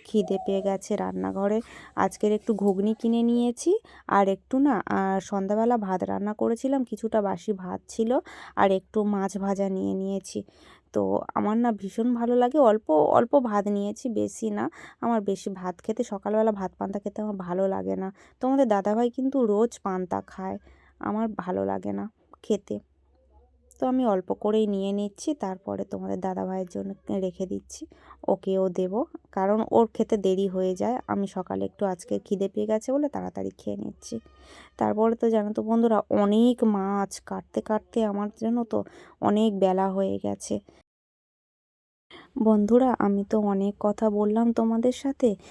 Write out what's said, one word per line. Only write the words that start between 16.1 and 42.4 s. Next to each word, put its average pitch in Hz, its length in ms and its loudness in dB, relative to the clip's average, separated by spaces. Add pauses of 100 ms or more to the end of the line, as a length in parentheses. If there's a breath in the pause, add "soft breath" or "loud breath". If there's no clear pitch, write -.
ভাত 190 260 -4
পান্তা 196 220 -6
খেতে 208 220 -8
আমার 214 140 -6
ভালো 185 320 -2
লাগে 190 280 -4
না। 190 180 -6 (260 soft breath)
তোমাদের 262 280 2
দাদাভাই 214 420 2
কিন্তু 262 360 0
রোজ 214 380 2
পান্তা 185 440 -4
খায়, 190 300 -8 (420 soft breath)
আমার 214 280 -2 (100)
ভালো 185 280 -2
লাগে 196 280 -4
না 202 180 -8 (320)
খেতে। 208 360 -4 (1000)
তো 262 80 0
আমি 254 180 0
অল্প 196 280 0
করেই 214 340 0
নিয়ে 196 240 -2
নিচ্ছি, 202 420 -4
তারপরে 190 500 -6
তোমাদের 190 360 -6
দাদাভাইয়ের 185 520 -4
জন্য 196 420 -8
রেখে 190 320 -2
দিচ্ছি, 196 400 -10 (420 loud breath)
ওকেও 190 420 2
দেব, 185 340 -2 (280)
কারণ 202 400 0
ওর 226 220 6
খেতে 220 240 0
দেরি 190 300 0
হয়ে 185 280 -2
যায়। 208 320 -2
আমি 202 200 -2
সকালে 190 380 -6
একটু 196 200 -6
আজকে 190 340 -4
খিদে 196 300 -2
পেয়ে 214 180 -4
গেছে 220 240 -2
বলে 285 180 0
তাড়াতাড়ি 190 480 -8
খেয়ে 202 200 -8
নিচ্ছি। 214 420 -10 (580 loud breath)
তারপরে 220 380 2
তো 233 140 0
জানো 214 240 2
তো 220 100 -4
বন্ধুরা, 226 460 4
অনেক 220 540 4
মাছ 196 600 0
কাটতে 190 360 -8
কাটতে 220 440 -2
আমার, 202 240 -2 (120)
জানো 233 220 0
তো, 220 200 -2 (380 loud breath)
অনেক 208 380 4
বেলা 190 320 4
হয়ে 196 320 -2
গেছে। 202 360 -4 (1800 loud breath)